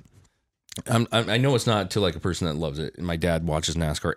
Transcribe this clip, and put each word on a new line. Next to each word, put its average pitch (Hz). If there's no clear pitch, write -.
I'm, 117
I'm, 107
I 110
know 135
it's 120
not 104
to, 110
like, 87
a 78
person 87
that 76
loves 76
it. -
My 85
dad 82
watches 80
nascar 80